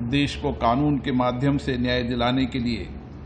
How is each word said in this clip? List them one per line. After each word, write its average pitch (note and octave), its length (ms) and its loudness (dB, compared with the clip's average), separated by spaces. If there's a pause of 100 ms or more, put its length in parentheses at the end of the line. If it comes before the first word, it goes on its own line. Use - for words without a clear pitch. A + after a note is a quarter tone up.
देश C3+ 340 0
को C#3 160 -4
कानून C3+ 460 2
के C3 160 -4
माध्यम B2+ 440 2
से C3+ 200 -2
न्याय B2 240 2
दिलाने B2 440 2
के C3 120 -4
लिए A#2 300 -2 (380)